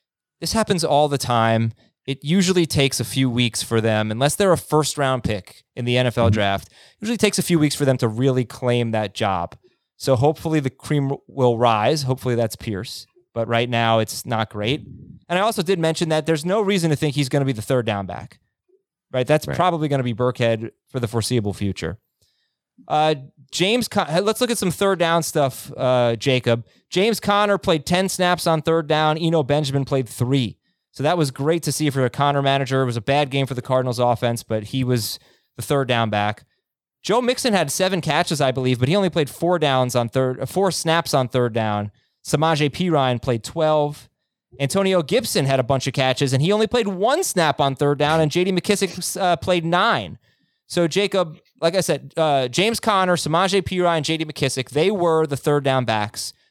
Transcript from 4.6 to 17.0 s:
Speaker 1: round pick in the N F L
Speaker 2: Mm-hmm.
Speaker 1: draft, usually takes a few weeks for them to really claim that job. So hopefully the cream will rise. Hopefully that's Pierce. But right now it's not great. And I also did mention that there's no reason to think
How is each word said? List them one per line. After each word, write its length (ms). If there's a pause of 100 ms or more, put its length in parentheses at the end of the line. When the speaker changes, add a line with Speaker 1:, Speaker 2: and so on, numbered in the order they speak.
Speaker 1:
round 240
pick 400 (140)
in 80
the 120
N 120
F 100
L 80
Speaker 2:
Mm-hmm. 80
Speaker 1:
draft, 340 (320)
usually 160
takes 220
a 60
few 160
weeks 160
for 80
them 140
to 100
really 360
claim 460
that 240
job. 400 (440)
So 180
hopefully 420
the 100
cream 440 (160)
will 280
rise. 460
Hopefully 320
that's 220
Pierce. 500 (260)
But 140
right 240
now 300
it's 260
not 240
great. 340 (440)
And 100
I 40
also 200
did 160
mention 300
that 180
there's 180
no 160
reason 300
to 60
think 180